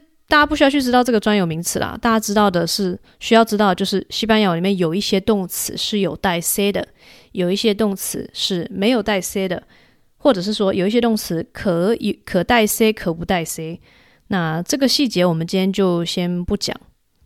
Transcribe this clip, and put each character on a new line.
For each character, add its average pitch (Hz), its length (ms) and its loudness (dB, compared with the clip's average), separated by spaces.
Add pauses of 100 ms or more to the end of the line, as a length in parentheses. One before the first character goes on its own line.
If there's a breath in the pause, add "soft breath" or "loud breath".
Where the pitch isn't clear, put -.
(280)
大 302 120 4
家 294 60 6
不 302 100 -2
需 302 80 4
要 277 60 8
去 285 120 2
知 247 100 -2
道 247 120 4
这 254 80 0
个 220 80 4
专 208 160 2
有 196 100 2
名 160 160 -4
词 - 180 -4
啦， - 220 -6
大 240 80 0
家 220 100 2
知 208 140 -4
道 208 160 4
的 175 160 0
是， 180 340 -4 (200 soft breath)
需 - 160 2
要 226 80 8
知 220 140 0
道 208 100 4
的 185 80 2
就 196 100 -2
是 185 240 -2
西 - 160 -4
班 220 140 4
牙 208 100 4
文 170 80 0
里 165 40 -2
面 196 160 0
有 170 180 0
一 202 40 0
些 202 200 0
动 196 280 0
词 - 300 -8
是 - 220 -4
有 175 160 0
带 170 260 -2
C 202 300 0
的， - 160 -4 (460 loud breath)
有 180 180 -2
一 196 40 0
些 208 180 0
动 202 220 -2
词 - 380 -8
是 - 400 -4
没 190 160 0
有 240 140 0
带 202 180 -2
C 190 260 -4
的， 175 200 -8 (500 soft breath)
或 285 160 2
者 190 80 -2
是 202 120 -4
说 208 200 0
有 185 140 0
一 - 20 0
些 233 120 2
动 226 160 2
词 170 340 -4
可 180 440 0
以， 202 180 -4 (120)
可 175 180 0
带 233 220 4
C， 220 260 2
可 190 220 -4
不 170 100 -8
带 170 220 -2
C。 165 340 -10 (480 soft breath)
那 170 360 -2
这 - 140 -2
个 269 100 2
细 254 220 2
节 180 160 2
我 175 80 2
们 165 120 -2
今 190 140 -2
天 190 140 2
就 175 320 0
先 175 400 -2
不 208 100 -2
讲。 - 180 -6 (520)